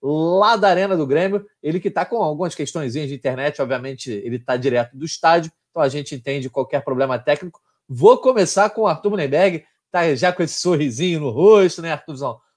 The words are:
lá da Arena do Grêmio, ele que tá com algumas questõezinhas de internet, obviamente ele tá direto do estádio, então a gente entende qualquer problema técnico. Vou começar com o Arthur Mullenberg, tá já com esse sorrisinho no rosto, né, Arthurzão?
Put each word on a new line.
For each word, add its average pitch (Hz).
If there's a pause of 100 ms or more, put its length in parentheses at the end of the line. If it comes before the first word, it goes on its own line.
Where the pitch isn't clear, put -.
lá 170
da 196
Arena 190
do 151
Grêmio, 190 (160)
ele 160
que 190
tá 175
com 233
algumas 160
questõezinhas 143
de 139
internet, 135
obviamente 131
ele 120
tá 127
direto 123
do 151
estádio, 165 (200)
então 165
a 139
gente 143
entende 135
qualquer 139
problema 131
técnico. 151 (300)
Vou 165
começar 214
com 220
o 214
Arthur 185
Mullenberg, 165 (260)
tá 170
já 131
com 180
esse -
sorrisinho 156
no 143
rosto, 185
né, 165
Arthurzão? 135 (180)